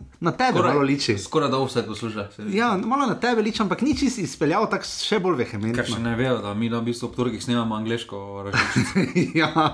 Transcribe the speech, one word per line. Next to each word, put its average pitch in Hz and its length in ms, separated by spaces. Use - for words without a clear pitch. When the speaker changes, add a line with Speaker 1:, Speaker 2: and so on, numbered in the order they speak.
Speaker 1:
na 170 140
tebe 254 200
Speaker 2:
Skoraj, 175 180
Speaker 1:
malo 143 120
liči. 139 340
Speaker 2:
skoraj 143 320
da 131 80
offside 127 280
posluša, 104 440
se - 140
vidi. 185 160
Speaker 1:
Ja, 233 180
malo 262 300
na 196 80
tebe 240 260
liči, 220 220
ampak 180 180
ni 156 140
čisto 254 260
izpeljal 170 460
tako 202 180
še - 340
bolj 175 200
vehementno. 113 380
Speaker 2:
Ker 123 100
še 113 140
ne 117 140
vejo, 123 240
da 101 140
mi 113 160
na 117 100
v 113 60
bistvu 120 220
ob 117 80
torkih 120 260
snemamo 117 340
angleško 113 440
različico. 127 920
Speaker 1:
<laughs> - 0
Ja, 151 140